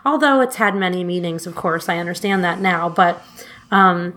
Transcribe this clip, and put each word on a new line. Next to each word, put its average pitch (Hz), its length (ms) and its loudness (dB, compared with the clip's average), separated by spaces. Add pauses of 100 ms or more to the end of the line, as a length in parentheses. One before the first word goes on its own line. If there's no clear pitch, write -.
Although 277 360 4
it's 247 160 -2
had 202 180 0
many 180 280 -2
meanings, 175 440 -4
of 165 80 -12
course, 170 340 -4
I 170 80 -2
understand 180 460 -2
that 170 160 -2
now. 175 280 0
But, 175 360 2 (480)
um, 180 460 4